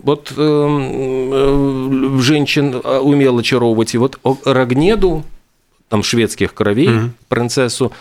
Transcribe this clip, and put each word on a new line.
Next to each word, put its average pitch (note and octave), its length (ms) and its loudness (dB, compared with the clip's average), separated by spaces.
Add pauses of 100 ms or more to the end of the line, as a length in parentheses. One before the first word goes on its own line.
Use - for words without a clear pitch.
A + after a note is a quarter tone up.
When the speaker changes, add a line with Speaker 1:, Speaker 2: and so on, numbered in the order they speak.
Speaker 1:
Вот, C#3+ 340 -4
эм, C3+ 960 -2
э, C3+ 880 0
женщин, C#3+ 540 0 (100)
э, C3 140 0
умел C3+ 400 2
очаровывать. A#2 560 0
И A#2 40 0
вот C3 260 -2
о-, C3+ 200 0
Рогнеду, D3+ 800 2 (640)
там, G#2 140 -2
шведских G#2 520 -2
кровей, G#2+ 340 0
Speaker 2:
Мгм. A#2 240 0 (160)
Speaker 1:
принцессу, A#2+ 720 -2